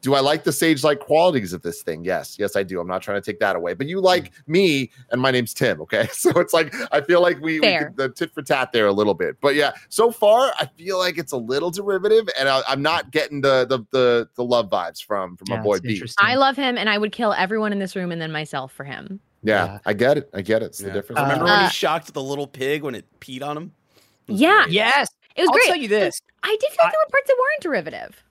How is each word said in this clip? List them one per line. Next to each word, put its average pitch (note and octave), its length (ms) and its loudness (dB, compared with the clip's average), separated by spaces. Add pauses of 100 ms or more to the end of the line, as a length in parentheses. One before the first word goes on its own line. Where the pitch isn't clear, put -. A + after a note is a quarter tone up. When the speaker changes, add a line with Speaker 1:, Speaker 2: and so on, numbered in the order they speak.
Speaker 1:
Do C3+ 140 2
I C3+ 40 4
like D3 240 2
the F3 80 0
sage-like D3 480 2
qualities D3 540 2
of E2+ 80 -8
this E2+ 200 -8
thing? E2 220 -8
Yes. E2+ 340 -4
Yes, G2+ 200 -2
I G2 60 0
do. F2+ 180 -6
I'm E2+ 80 -8
not F#2 120 -4
trying G2+ 200 -6
to G#2+ 100 -8
take G2+ 80 -8
that G2 160 0
away. F2 180 -4
But C3+ 140 -6
you F#3 140 -6
like F#3 320 2
Speaker 2:
Mm. - 140 -20
Speaker 1:
me, D#3 440 2 (200)
and B2 100 -2
my C3+ 100 2
name's B2 220 0
Tim, G2+ 260 0
okay? A2 300 -2
<laughs> - 20 -12
So - 200 0 (100)
it's - 120 -2
like, E3 220 2 (160)
I C#3+ 80 2
feel E3+ 220 4
like E3+ 180 2
we, D#3+ 220 -2
we E3 60 4
Speaker 3:
Fair. E3 180 0
Speaker 1:
could, D3+ 100 -14
the C3+ 140 -2
tit D#3 240 -8
for D#3 80 -10
tat C3+ 320 -2
there A2 140 4
a G2+ 40 4
little G#2 220 2
bit. E2 260 -2
But C#3+ 160 2
yeah, D3 160 2 (160)
so A3+ 240 2
far, A3+ 480 4
I - 60 -2 (120)
feel F#3 220 -4
like F3+ 180 0
it's E3 140 -8
a C#3 60 -4
little C3+ 340 -2
derivative, G3+ 560 0 (100)
and C3+ 120 0
I, C3+ 180 2
I'm C3+ 140 -2
not D#3 300 0
getting C#3+ 280 -2
the, C3 260 4
the, B2 140 -2 (120)
the, A#2+ 440 2
the B2 80 -4
love A#2+ 260 0
vibes F2 320 -4
from, F#2 360 -6
from F#2+ 120 -16
Speaker 4:
Yeah, G2+ 60 -2
Speaker 1:
my A2 80 -6
boy G#2 120 2
Speaker 4:
it's F#2 80 -2
Speaker 1:
B. A2+ 100 -4
Speaker 4:
interesting. B2 340 0
Speaker 3:
I A#3+ 80 0
love C4+ 220 2
him, C4 200 -2
and G#3 120 -2
I G#3 80 0
would G#3 160 -2
kill A3+ 180 0
everyone G#3+ 400 -2
in G3+ 80 -4
this F#3+ 160 -6
room F3+ 160 -6
and E3 100 -6
then D#3+ 120 -8
myself D3 400 -8
for - 100 -14
him. C#3+ 380 -14 (200)
Speaker 1:
Yeah, G#2+ 260 2
Speaker 4:
Yeah. G2 180 -12
Speaker 1:
I G#2 80 0
get B2 240 2
it. - 160 -10
I G2 80 -8
get A2 220 0
it. - 20 -8
It's - 140 -14
the G2 80 -10
Speaker 2:
Yeah. F#2+ 80 -10
Speaker 1:
difference. A#2+ 260 -4
Speaker 2:
Remember D3 240 0
Speaker 4:
Uh, - 20 2
Speaker 2:
when G#3 120 4
he G3 80 4
Speaker 3:
Uh, - 20 4
Speaker 2:
shocked D#3+ 440 -4
the C#3+ 80 -8
little C#3 260 -6
pig C#3 360 -4
when C#3 120 -6
it G2 100 -14 (160)
peed B2+ 200 -14
on D3 140 -8
him? D#3+ 160 -12 (560)
It A3 60 -6
was G3+ 80 2
Speaker 3:
Yeah. F#4+ 220 6
Speaker 2:
great. D#3+ 100 -2
Speaker 4:
Yes. A3+ 340 2 (300)
Speaker 3:
It D#4+ 60 2
was F#4+ 60 4
Speaker 4:
I'll - 60 4
Speaker 3:
great. A#4 120 4
Speaker 4:
tell F4+ 100 2
you C4+ 100 -4
this. G3+ 340 0 (220)
Speaker 3:
I G#4+ 160 0
did C5 120 -2
feel - 120 -16
like - 60 4
Speaker 4:
I - 20 -6
Speaker 3:
there D#5 160 -2
were - 40 -16
parts C#5 160 0
that C5 120 2
weren't C#5+ 220 -2
derivative. D3+ 680 -8